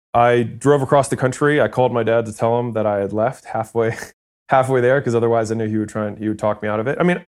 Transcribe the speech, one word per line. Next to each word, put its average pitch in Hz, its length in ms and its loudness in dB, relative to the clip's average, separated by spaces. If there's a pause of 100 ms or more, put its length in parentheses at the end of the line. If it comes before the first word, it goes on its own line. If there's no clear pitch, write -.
(140)
I 120 280 4
drove 135 400 2
across 135 260 2
the 131 80 -4
country. 147 440 0
I 110 80 2
called 127 240 0
my 120 100 0
dad 117 240 0
to 107 60 -8
tell 117 260 0
him 120 140 -4
that 107 140 -2
I 104 140 0
had 98 120 -4
left 110 340 -4
halfway, 113 500 -4 (260)
<laughs> - 260 -20
halfway 131 320 2
there, 127 220 4
'cause 120 120 -2
otherwise 113 360 2
I 110 40 -4
knew 110 140 -2
he 107 100 -2
would 107 100 -2
try 107 180 -6
and, 104 120 -8
he 107 100 -4
would 104 100 -4
talk 104 240 -2
me 104 60 -4
out 107 120 -2
of 113 60 -4
it. 139 140 -2
I - 20 0
mean, 175 220 0 (100)